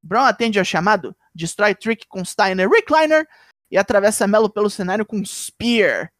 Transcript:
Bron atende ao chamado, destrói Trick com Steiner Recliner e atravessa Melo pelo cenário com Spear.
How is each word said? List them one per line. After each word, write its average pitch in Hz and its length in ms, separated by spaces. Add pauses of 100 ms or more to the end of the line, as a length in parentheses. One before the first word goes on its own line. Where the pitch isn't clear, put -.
Bron 208 200
atende 226 360
ao 185 60
chamado, 190 500 (200)
destrói 190 400
Trick 220 340
com 185 160
Steiner 185 440
Recliner 311 600 (420)
e - 60
atravessa 202 500
Melo 214 220
pelo 208 220
cenário 202 340
com 202 180
Spear. 185 960